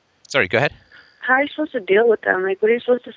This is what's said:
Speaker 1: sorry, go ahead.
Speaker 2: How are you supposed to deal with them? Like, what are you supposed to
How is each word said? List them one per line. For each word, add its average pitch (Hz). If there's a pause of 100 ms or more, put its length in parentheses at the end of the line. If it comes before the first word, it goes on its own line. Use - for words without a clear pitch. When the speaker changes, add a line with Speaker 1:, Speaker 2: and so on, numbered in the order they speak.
(280)
Speaker 1:
sorry, 113
go 113
ahead. 139 (480)
Speaker 2:
How 254
are 262
you 294
supposed 302
to 254
deal 196
with 220
them? 185
Like, 190
what 214
are -
you 240
supposed 247
to 226